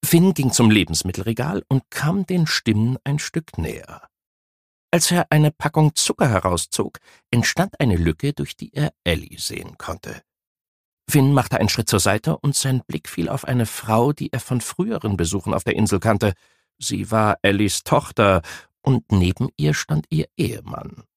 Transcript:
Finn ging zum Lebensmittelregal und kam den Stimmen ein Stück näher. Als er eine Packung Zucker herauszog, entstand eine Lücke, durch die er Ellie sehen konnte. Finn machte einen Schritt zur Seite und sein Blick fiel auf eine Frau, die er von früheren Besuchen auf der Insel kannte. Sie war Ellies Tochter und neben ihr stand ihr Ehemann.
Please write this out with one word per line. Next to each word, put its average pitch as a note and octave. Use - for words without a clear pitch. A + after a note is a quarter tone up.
Finn F3
ging C3
zum A2+
Lebensmittelregal G#2+
und C3+
kam F3+
den F3
Stimmen A2+
ein C#3+
Stück -
näher. -
Als E3+
er F3
eine D3+
Packung D3+
Zucker -
herauszog, F#2
entstand -
eine A2
Lücke, E2+
durch -
die -
er D3
Ellie -
sehen -
konnte. -
Finn C#3
machte C3
einen G2+
Schritt -
zur G#2+
Seite G#2+
und C#3
sein C3
Blick -
fiel -
auf -
eine B2
Frau, A2+
die -
er B2+
von B2
früheren A2
Besuchen F2+
auf F#2+
der -
Insel G2+
kannte. G#2
Sie G2
war G#2+
Ellies G2+
Tochter G2
und B2+
neben F#2
ihr D2+
stand -
ihr -
Ehemann. -